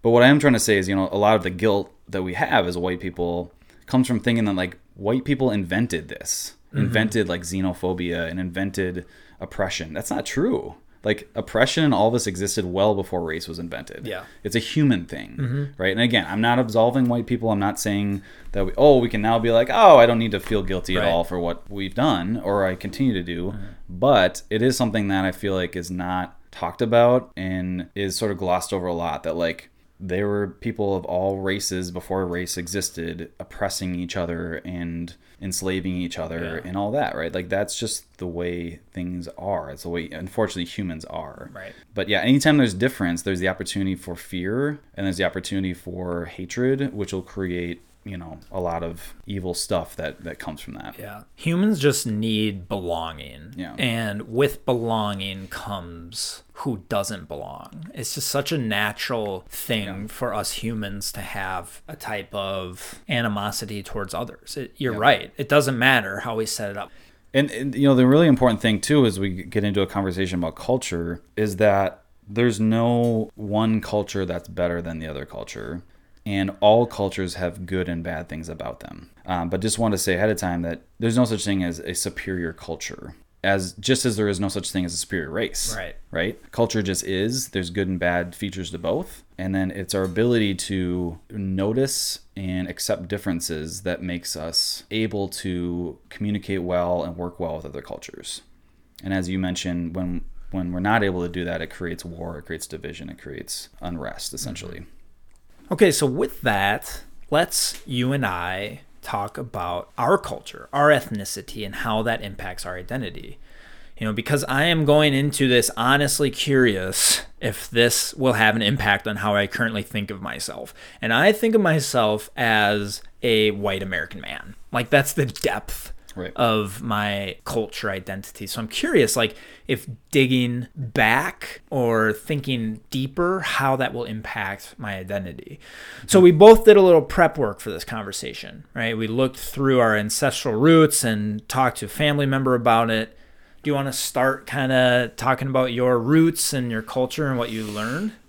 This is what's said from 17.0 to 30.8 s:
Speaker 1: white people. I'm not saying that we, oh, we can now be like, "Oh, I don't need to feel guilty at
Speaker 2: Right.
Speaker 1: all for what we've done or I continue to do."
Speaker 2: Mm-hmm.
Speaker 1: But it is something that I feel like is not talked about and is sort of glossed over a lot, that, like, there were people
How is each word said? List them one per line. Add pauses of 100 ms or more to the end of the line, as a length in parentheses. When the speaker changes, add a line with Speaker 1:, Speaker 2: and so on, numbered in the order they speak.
Speaker 1:
white
people.
I'm
not
saying (320)
that
we,
oh,
we
can
now
be
like,
"Oh,
I
don't
need
to
feel
guilty
at
Speaker 2:
Right.
Speaker 1:
all
for
what
we've
done
or
I
continue
to
do."
Speaker 2:
Mm-hmm. (240)
Speaker 1:
But
it
is
something
that
I
feel
like
is
not (140)
talked
about
and
is
sort
of
glossed
over
a
lot,
that,
like, (320)
there
were (120)
people